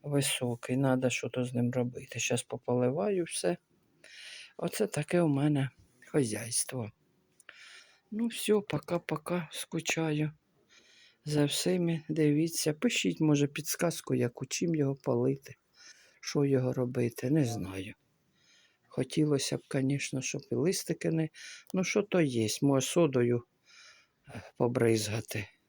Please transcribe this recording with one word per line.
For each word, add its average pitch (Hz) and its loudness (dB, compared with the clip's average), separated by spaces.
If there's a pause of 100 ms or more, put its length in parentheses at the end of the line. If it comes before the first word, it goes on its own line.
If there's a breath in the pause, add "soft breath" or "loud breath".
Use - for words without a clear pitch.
Високий, 127 -2
надо 131 2
що-то 123 -2
з 123 -8
ним 120 2
робити. 123 -4
Щас 120 -2
пополиваю 135 0
все. 175 -2 (1000 loud breath)
Оце 185 -2
таке 160 0
у 165 4
мене 139 2 (360)
хазяйство. 113 -2 (1200 loud breath)
Ну 220 -2
все, 214 2
пока-пока, 170 -4
скучаю 156 -2 (920 soft breath)
за 151 2
всіми. 170 0
Дивіться, 156 2
пишіть, 190 0
може, 147 6
підсказку, - -2
яку, 123 -2
чим 170 -2
його 139 2
полити, 135 -2 (640 loud breath)
що - 0
його 131 2
робити, 123 0
не 151 6
знаю. 98 -6 (960 soft breath)
Хотілося 143 0
б, - -4
конечно, 135 -2
щоб 143 -8 (100)
і - -2
листики 165 -2
не, 160 0 (460 loud breath)
ну, 185 0
що 208 0
то 190 0
є, 120 2 (140)
може, 139 2
содою, 123 2 (840 loud breath)
е, - -16
побризгати. 113 0 (200)